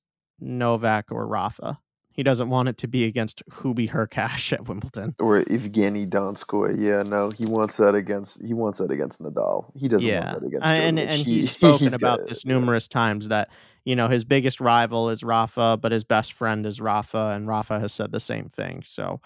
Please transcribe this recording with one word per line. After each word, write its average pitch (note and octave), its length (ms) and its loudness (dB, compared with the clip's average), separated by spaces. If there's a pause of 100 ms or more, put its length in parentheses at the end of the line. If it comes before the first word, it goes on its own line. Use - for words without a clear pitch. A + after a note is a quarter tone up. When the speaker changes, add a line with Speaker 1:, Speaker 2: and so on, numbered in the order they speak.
(400)
Speaker 1:
Novak A#2 720 0
or A2+ 140 -6
Rafa. G#2+ 520 -6 (360)
He C#3 80 -4
doesn't B2+ 280 2
want B2+ 180 2
it A#2+ 100 -6
to B2 100 -6
be A#2+ 160 2
against A2 460 -4
Hubie A#2 380 -2
Hurkacz - 640 -4
<laughs> - 0 -
at - 160 -6
Wimbledon. G#2 500 -8
Speaker 2:
Or G#2 260 4
Evgeny G#2 640 0
Donskoy. G2+ 720 -2
Yeah, G#2 260 2
no, G#2 260 -2
he G#2+ 160 -4
wants A2 320 0
that G2+ 160 6
against, G2+ 480 -4
he A#2 100 -6
wants A2+ 260 -2
that F2 120 -2
against C#2+ 320 -6
Nadal. G1+ 520 -4
He C3+ 140 -4
doesn't A2+ 180 4
want F#2 180 0
Speaker 1:
Yeah. F2 100 -6
Speaker 2:
that - 120 -6
against D3 200 -2
Speaker 1:
And, D#3+ 320 2
Speaker 2:
Djokovic. D3 100 -2
Speaker 1:
and D3+ 140 0
Speaker 2:
He, A#2+ 120 0
<laughs> - 20 4
Speaker 1:
he's - 160 0
spoken D3 320 6
Speaker 2:
he's B2+ 100 2
Speaker 1:
about B2 240 2
Speaker 2:
got - 20 -4
it, - 80 -8
Speaker 1:
this A#2+ 160 -8
Speaker 2:
yeah. C3 80 -2
Speaker 1:
numerous B2 340 2
times G#2+ 420 0
that, G#2+ 200 0 (380)
you B2+ 100 0
know, A#2 120 2
his A#2+ 160 2
biggest C3 360 2
rival A#2 480 4
is A2+ 160 -4
Rafa, A2+ 560 2
but A2+ 100 2
his A2 140 0
best A2+ 300 2
friend G#2+ 320 -2
is G#2 160 -8
Rafa, G#2+ 520 -2
and G#2 140 -6
Rafa G#2+ 320 -2
has G#2 140 -6
said G#2+ 180 -6
the G#2+ 80 -4
same A2 300 -8
thing. - 340 -10
So, - 420 -10